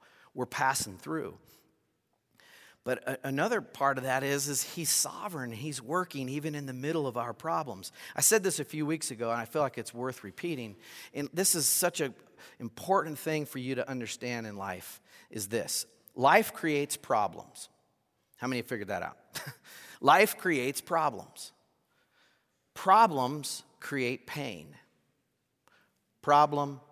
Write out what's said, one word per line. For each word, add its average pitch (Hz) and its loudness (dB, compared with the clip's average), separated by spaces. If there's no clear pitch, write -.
We're 123 -4
passing 135 0
through. 151 -8
But - -4
a-, 135 -6
another 170 0
part 139 0
of 127 -6
that 131 0
is, 143 0
is 139 -2
he's - -4
sovereign. 139 -2
He's 127 -8
working 143 -4
even 147 -4
in 143 -8
the 131 -8
middle 143 -2
of 117 -4
our 120 -2
problems. 147 -6
I - -2
said 208 6
this 180 0
a 143 -4
few 151 -4
weeks 156 -2
ago, 113 -2
and 117 0
I 113 -4
feel 151 0
like 131 0
it's 113 -10
worth 123 -6
repeating. 117 -8
And 143 -4
this 185 2
is 143 0
such - 2
an 135 -2
important 156 0
thing 156 -2
for 135 -10
you 127 -4
to 123 -4
understand 120 -6
in 104 -8
life, 95 -8
is 104 -6
this. - -2
Life 165 8
creates 147 -2
problems. - -2
How 123 -6
many 123 -2
figured 101 -6
that 92 -2
out? 73 -8
<laughs> - -18
Life 185 8
creates 139 0
problems. 151 -4
Problems 151 4
create 131 -2
pain. 110 -10
Problem, 143 6